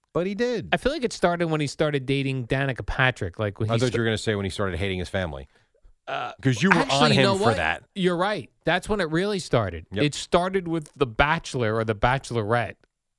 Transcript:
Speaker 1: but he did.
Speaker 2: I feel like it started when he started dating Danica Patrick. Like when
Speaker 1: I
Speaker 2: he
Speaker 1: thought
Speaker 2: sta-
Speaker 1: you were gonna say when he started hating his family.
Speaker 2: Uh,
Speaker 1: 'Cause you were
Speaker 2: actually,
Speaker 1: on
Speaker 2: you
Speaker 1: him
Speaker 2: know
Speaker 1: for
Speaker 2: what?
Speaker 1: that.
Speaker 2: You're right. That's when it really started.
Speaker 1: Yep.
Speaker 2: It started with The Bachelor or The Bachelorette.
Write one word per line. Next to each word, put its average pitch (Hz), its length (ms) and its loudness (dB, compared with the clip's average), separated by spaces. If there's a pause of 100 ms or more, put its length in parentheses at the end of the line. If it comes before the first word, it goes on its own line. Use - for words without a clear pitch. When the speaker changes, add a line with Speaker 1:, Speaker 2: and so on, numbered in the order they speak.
(140)
Speaker 1:
but 180 140 -2
he 202 80 -6
did. 226 380 -4
Speaker 2:
I 175 40 2
feel 262 140 0
like 302 140 -4
it 196 80 -2
started 175 340 2
when 156 140 0
he 147 60 0
started 147 380 -2
dating 135 420 -2
Danica 135 380 -2
Patrick. 127 540 -2
Like 104 200 -2
when 107 120 -2
Speaker 1:
I 117 40 0
Speaker 2:
he 113 40 2
Speaker 1:
thought 127 80 2
Speaker 2:
sta- 113 80 -2
Speaker 1:
you 117 60 0
were 113 40 0
gonna 110 120 0
say 110 180 -2
when 101 100 -2
he 95 40 -2
started 92 280 -4
hating 95 220 -2
his 87 100 -6
family. 76 380 -6 (600)
Speaker 2:
Uh, 135 340 -6
Speaker 1:
'Cause 127 200 0
you 190 80 2
were 180 60 8
Speaker 2:
actually, 170 240 2
Speaker 1:
on 151 120 6
Speaker 2:
you - 40 6
Speaker 1:
him 135 80 6
Speaker 2:
know - 140 4
Speaker 1:
for 196 80 0
Speaker 2:
what? 110 100 4
Speaker 1:
that. 82 280 -2 (120)
Speaker 2:
You're 180 220 2
right. 180 340 -4 (140)
That's 170 240 0
when 208 100 0
it 165 100 -2
really 190 300 -2
started. 95 520 -2
Speaker 1:
Yep. 101 120 0
Speaker 2:
It 147 100 2
started 185 540 0
with 160 280 -4
The 139 120 0
Bachelor 131 680 0
or 113 100 0
The 110 100 0
Bachelorette. 117 800 0 (440)